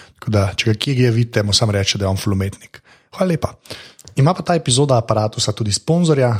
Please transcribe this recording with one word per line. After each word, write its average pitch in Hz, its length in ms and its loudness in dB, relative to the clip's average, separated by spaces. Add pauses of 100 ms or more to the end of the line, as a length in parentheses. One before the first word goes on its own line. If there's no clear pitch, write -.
(120)
Tako - 180 -10
da, 98 200 2
če - 160 -4
ga 110 100 2
kje 139 200 -2
je, 123 160 4
vidite, 117 300 0
mu 104 100 -2
samo 110 180 2
reče, 101 280 -2
da 101 60 -2
je 95 40 0
on 95 80 0
ful 101 160 -2
umetnik. - 480 -6 (320)
Hvala 185 160 -2
lepa. - 240 -4 (600)
Ima 143 200 2
pa - 100 -6
ta 180 120 0
epizoda 139 420 2
Apparatusa 107 560 -2
tudi 104 180 -4
sponzorja, 151 680 2